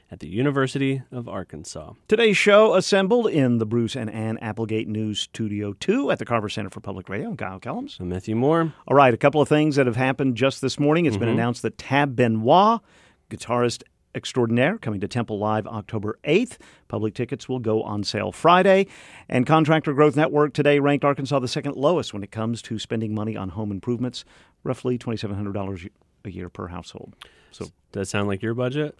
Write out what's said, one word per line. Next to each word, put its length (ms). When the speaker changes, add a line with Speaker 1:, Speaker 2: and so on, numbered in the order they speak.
Speaker 1:
at 80
the 80
University 840
of 200
Arkansas. 640
Speaker 2:
Today's 280
show 380
assembled 540
in 300
the 60
Bruce 300
and 160
Ann 280
Applegate 500
News 320
Studio 520
two 380
at 80
the 60
Carver 240
Center 200
for 120
Public 280
Radio. 200
I'm 80
Kyle 240
Kellums. 380
Speaker 1:
I'm 100
Matthew 260
Moore. 380
Speaker 2:
All 80
right, 180
a 40
couple 240
of 60
things 300
that 100
have 80
happened 400
just 260
this 180
morning. 280
It's 100
been 120
Speaker 1:
Mm-hmm. 100
Speaker 2:
announced 240
that 140
Tab 380
Benoit, 680
guitarist 540
extraordinaire, 640
coming 220
to 80
Temple 320
Live 260
October 600
eighth. 320
Public 240
tickets 340
will 120
go 220
on 220
sale 300
Friday. 540
And 180
Contractor 460
Growth 240
Network 360
today 260
ranked 260
Arkansas 340
the 80
second 300
lowest 360
when 80
it 100
comes 320
to 160
spending 360
money 220
on 100
home 240
improvements, 540
roughly 320
twenty-seven 400
hundred 160
dollars 320
a 40
year 200
per 180
household. 460
So 140
Speaker 1:
does 60
that 140
sound 200
like 140
your 120
budget? 460